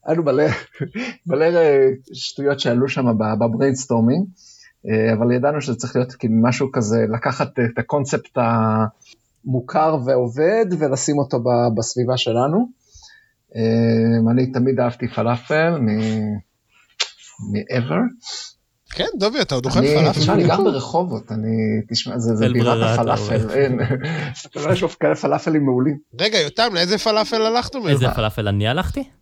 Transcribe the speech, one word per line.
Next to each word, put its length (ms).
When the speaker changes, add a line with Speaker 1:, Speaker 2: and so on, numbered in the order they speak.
Speaker 1:
היה 80
לנו 100
מלא, 200
<laughs> 380
מלא, 180
אה, 440
שטויות 480
שעלו 280
שם 160
ב-, 260
בבריינסטורמינג, 800
אה, 240
אבל 200
ידענו 280
שזה 160
צריך 200
להיות, 160
כאילו, 300
משהו 300
כזה, 360
לקחת 400
את 200
הקונספט 600
המוכר 520
ועובד, 600
ולשים 400
אותו 220
ב-, 380
בסביבה 380
שלנו. 520
אה, 760
אני 200
תמיד 280
אהבתי 280
פלאפל, 600
מ-, 580
מ-ever. 480
Speaker 2:
כן, 140
דובי, 220
אתה 140
עוד 120
אוכל 120
Speaker 1:
אני, 160
Speaker 2:
פלאפל? 260
Speaker 1:
תשמע, 140
אני 120
גר 180
ברחובות, 680
אני, 160
תשמע, 280
זה, 180
זה 80
Speaker 3:
אין 80
Speaker 1:
בירת 140
Speaker 3:
ברירה, 280
אתה 80
Speaker 1:
הפלאפל, 400
Speaker 3:
אומר. 120
Speaker 1:
אין. 240
<laughs> 340
אתה 140
יודע, 120
יש 120
כאלה 140
פלאפלים 500
מעולים. 340
Speaker 2:
רגע, 180
יותם, 360
לאיזה 240
פלאפל 440
הלכת 340
ממך? 120
Speaker 3:
איזה 260
פלאפל 340
אני 200
הלכתי? 360